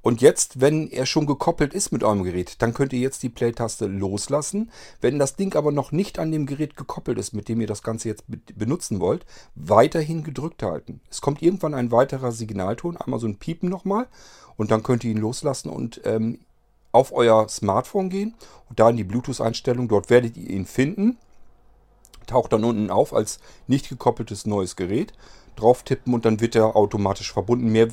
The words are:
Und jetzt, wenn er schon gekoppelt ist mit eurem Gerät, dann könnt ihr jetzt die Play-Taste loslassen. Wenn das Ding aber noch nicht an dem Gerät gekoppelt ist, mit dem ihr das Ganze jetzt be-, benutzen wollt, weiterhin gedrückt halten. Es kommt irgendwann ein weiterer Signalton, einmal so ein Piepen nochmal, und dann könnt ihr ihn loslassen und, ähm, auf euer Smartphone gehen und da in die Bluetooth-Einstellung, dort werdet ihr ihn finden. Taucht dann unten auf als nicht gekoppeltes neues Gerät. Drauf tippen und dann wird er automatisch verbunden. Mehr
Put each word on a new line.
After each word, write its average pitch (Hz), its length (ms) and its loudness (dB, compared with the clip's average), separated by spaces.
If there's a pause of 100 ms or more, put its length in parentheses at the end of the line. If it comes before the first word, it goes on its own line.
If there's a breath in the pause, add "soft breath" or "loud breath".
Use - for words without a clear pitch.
Und 120 180 0
jetzt, - 400 4
wenn 151 300 2
er 170 160 -4
schon 151 200 0
gekoppelt 147 480 0
ist - 180 -4
mit 143 100 -2
eurem 104 220 2
Gerät, 90 360 -6
dann 117 140 0
könnt 135 180 -2
ihr 127 60 -2
jetzt 127 240 -4
die 127 60 -6
Play-Taste 117 580 -4
loslassen. 104 840 -4 (300 loud breath)
Wenn 131 180 0
das 139 180 0
Ding 190 180 -4
aber 151 180 2
noch 143 200 -4
nicht - 260 -2
an 160 120 -2
dem 151 160 -2
Gerät 143 300 -6
gekoppelt - 420 -6
ist, - 140 -8
mit 104 160 -8
dem 117 120 -2
ihr 110 60 -2
das 101 160 -8
Ganze 110 260 -6
jetzt - 200 -10
be-, 113 100 -12 (160)
benutzen 110 460 -4
wollt, 104 240 0 (300 loud breath)
weiterhin 151 720 4
gedrückt 151 380 -8
halten. - 380 -8 (100)
Es - 100 -10
kommt 151 200 -2
irgendwann 165 340 0
ein 120 180 -2
weiterer 127 400 2
Signalton, 110 640 -6
einmal 123 240 -6
so 113 60 -4
ein 104 120 -6
Piepen 170 300 -6
nochmal, 196 400 -2 (480 loud breath)
und 107 140 -4
dann 110 120 4
könnt 120 220 0
ihr 117 80 -2
ihn 107 60 0
loslassen 127 500 -4
und, 123 360 -8
ähm, 110 360 -2 (500)
auf 127 220 4
euer 110 360 6
Smartphone 123 640 -2
gehen 202 240 -4 (340 loud breath)
und - 120 -6
da 113 100 10
in 120 60 0
die 107 80 -4
Bluetooth-Einstellung, 120 840 -4
dort 101 220 2
werdet 120 260 6
ihr - 140 -12
ihn 92 160 -4
finden. 196 500 0 (1120)
Taucht 123 260 0
dann 107 120 2
unten 107 260 0
auf 113 240 0
als 110 260 -2 (260 soft breath)
nicht 139 220 0
gekoppeltes 117 580 -4
neues 101 300 -2
Gerät. 104 360 -4 (440 soft breath)
Drauf 117 260 4
tippen 123 320 -2
und 113 100 -2
dann 110 160 2
wird 113 140 0
er 110 220 4
automatisch 101 560 2
verbunden. 120 360 0
Mehr 113 240 4